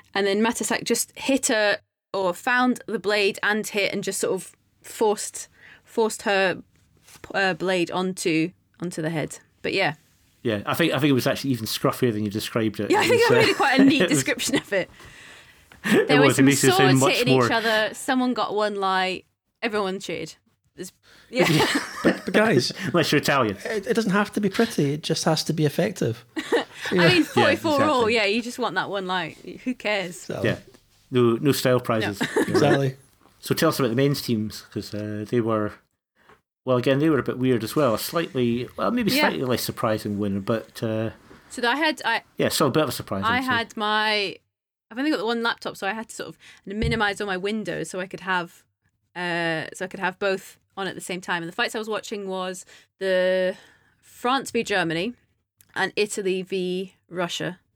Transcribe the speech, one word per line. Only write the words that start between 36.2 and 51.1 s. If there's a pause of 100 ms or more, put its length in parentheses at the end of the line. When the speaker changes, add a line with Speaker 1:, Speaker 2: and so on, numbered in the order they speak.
Speaker 2:
well,
again,
they
were
a
bit
weird
as
well.
A
slightly, (100)
well,
maybe
Speaker 1:
Yeah.
Speaker 2:
slightly
less
surprising
win,
but,
uh, (380)
Speaker 1:
So
I
had,
I (160)
Speaker 2:
yeah,
so
a
bit
of
a
surprise,
Speaker 1:
I
Speaker 2:
I'd
say.
Speaker 1:
had
my, (560)
I've
only
got
the
one
laptop,
so
I
had
to
sort
of (300)
minimise
all
my
windows
so
I
could
have, (520)
uh,
so
I
could
have
both (200)
on
at
the
same